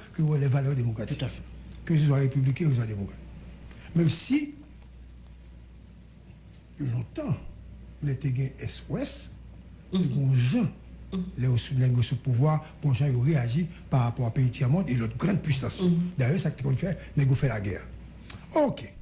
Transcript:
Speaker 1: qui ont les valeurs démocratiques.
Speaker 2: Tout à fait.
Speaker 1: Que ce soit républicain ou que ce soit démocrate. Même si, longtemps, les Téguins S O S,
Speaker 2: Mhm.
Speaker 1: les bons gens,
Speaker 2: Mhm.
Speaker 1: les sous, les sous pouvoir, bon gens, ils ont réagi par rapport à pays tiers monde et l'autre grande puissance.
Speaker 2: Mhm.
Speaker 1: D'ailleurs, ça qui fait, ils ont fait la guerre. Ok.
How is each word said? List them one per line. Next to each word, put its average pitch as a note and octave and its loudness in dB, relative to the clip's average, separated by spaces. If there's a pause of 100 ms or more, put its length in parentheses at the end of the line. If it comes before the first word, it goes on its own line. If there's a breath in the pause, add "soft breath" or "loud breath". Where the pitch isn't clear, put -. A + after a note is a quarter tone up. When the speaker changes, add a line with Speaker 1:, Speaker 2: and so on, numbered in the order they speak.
(160 loud breath)
Speaker 1:
qui E3 0
ont D3+ 4
les C#3 2
valeurs C3+ 2
démocratiques. A2+ -2
Speaker 2:
Tout C3 -4
à G#2+ -4
fait. - -10 (440)
Speaker 1:
Que E3 4
ce D3+ 6
soit C#3+ 6
républicain C3+ 2
ou D3 4
que C3 4
ce A#2 2
soit A2 -2
démocrate. G2+ -6 (760 loud breath)
Même E3 6
si, - 0 (2250)
longtemps, C3+ -4 (680)
les C#3 -2
Téguins C3 -2 (100)
S - -8
O D3+ -2
S, - -8 (600)
Speaker 2:
Mhm. F#3 2
Speaker 1:
les D3+ 2
bons C3+ 2
gens, C3+ 4 (440)
Speaker 2:
Mhm. F#3 -4 (140)
Speaker 1:
les B2 2
sous, - -2
les B2 4
sous B2 0
pouvoir, D3 2 (160 loud breath)
bon D3 2
gens, C#3 4
ils C3 2
ont A#2+ 2
réagi C#3 2 (220 loud breath)
par B2+ 4
rapport A#2+ 0
à A2+ 0
pays B2+ 4
tiers B2 0
monde F3 2
et B2 2
l'autre A2+ -2
grande F3+ 2
puissance. D3 0
Speaker 2:
Mhm. F3 4
Speaker 1:
D'ailleurs, C3 4
ça D3+ 0
qui - -8 (120)
fait, F3 -2 (180 loud breath)
ils C#3 4
ont C3+ 6
fait C#3 2
la A2 0
guerre. F#2+ -4 (680 loud breath)
Ok. C#4+ 2